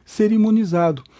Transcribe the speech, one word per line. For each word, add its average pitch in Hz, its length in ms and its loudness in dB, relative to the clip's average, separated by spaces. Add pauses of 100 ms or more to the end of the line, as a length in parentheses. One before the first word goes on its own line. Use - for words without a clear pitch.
ser 214 280 -2
imunizado. 196 720 0 (160)